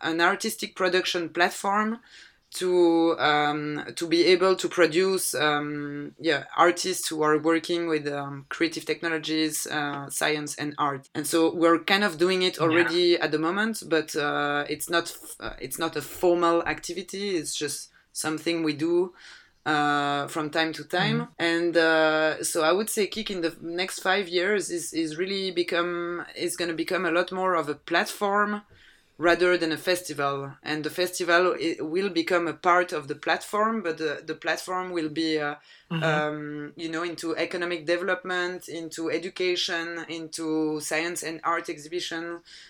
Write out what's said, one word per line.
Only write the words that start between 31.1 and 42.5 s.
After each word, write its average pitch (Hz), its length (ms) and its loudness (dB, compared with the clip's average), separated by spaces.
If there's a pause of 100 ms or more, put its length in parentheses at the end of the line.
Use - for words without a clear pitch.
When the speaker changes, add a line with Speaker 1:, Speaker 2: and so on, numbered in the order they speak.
Speaker 1:
it 160 240 -2
will 180 260 -2
become 170 380 2
a 147 60 -4
part 180 400 4
of 147 140 -6
the 143 80 -4
platform, 208 680 0
but 165 160 -2
the, 151 260 -4
the 156 120 -6
platform 180 560 -4
will 160 180 -2
be, 156 300 0
uh, 147 160 -2 (340)
Speaker 2:
Mm-hmm. 160 140 -2
Speaker 1:
um, 151 720 -2
you 165 140 -8
know, 160 120 -4
into 165 340 -4
economic 170 500 -4
development, 180 840 -2
into 160 420 -6
education, 170 1000 -2
into 160 720 -2
science 165 420 -2
and 160 200 -8
art 170 260 0
exhibition. 170 720 -8 (280)